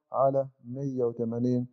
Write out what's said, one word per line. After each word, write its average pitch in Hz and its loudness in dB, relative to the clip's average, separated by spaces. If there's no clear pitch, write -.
على 135 2
مية 127 -2
وتمانين، 120 0